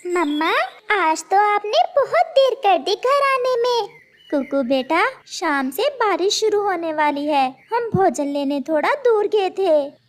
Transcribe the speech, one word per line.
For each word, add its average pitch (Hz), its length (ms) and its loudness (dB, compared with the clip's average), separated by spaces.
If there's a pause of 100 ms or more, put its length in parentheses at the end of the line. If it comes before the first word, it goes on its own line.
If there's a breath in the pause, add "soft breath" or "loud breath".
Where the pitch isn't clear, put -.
मम्मा, 330 480 -2 (400)
आज 320 320 0
तो - 120 0
आपने 415 420 2 (180)
बहुत 587 300 2
देर 539 280 2
कर 381 240 2
दी 349 160 -2
घर 554 320 0
आने 508 300 0
में। 466 320 0 (420)
कुकू 277 320 -2
बेटा, 262 380 0 (260)
शाम 277 440 -2
से 427 180 -2
बारिश 415 520 0
शुरू 415 220 0
होने 349 300 -4
वाली 294 320 0
है, 285 240 0 (240)
हम 466 220 -2
भोजन 349 320 2
लेने 285 340 -2
थोड़ा 214 340 -2
दूर 466 320 2
गए 392 240 0
थे। 311 400 0 (180)